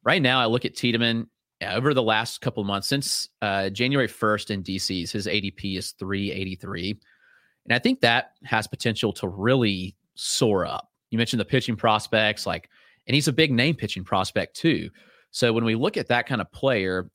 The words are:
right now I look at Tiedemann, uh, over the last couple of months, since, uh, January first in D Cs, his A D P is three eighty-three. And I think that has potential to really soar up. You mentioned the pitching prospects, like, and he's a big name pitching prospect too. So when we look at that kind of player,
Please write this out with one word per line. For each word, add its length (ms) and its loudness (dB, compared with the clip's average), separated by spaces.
right 180 4
now 180 4
I 60 4
look 180 2
at 120 -6
Tiedemann, 500 0
uh, 120 -4
over 200 2
the 80 4
last 380 0
couple 200 -4
of 60 -2
months, 220 -2
since, 400 -2
uh, 300 0
January 380 0
first 420 -2
in 120 -4
D 160 -4
Cs, 340 -4
his 140 -4
A 140 0
D 100 -4
P 260 -6
is 160 -8
three 380 -4
eighty-three. 680 -6
And 80 -2
I 60 4
think 220 0
that 320 2
has 220 0
potential 480 -2
to 140 -4
really 680 0
soar 520 2
up. 240 -8
You 80 -2
mentioned 220 0
the 60 0
pitching 300 0
prospects, 720 2
like, 220 -6
and 80 0
he's 140 4
a 40 4
big 180 4
name 240 2
pitching 300 -6
prospect 520 -2
too. 340 0
So 220 2
when 120 2
we 100 2
look 220 0
at 120 -4
that 180 2
kind 140 -2
of 120 -8
player, 640 0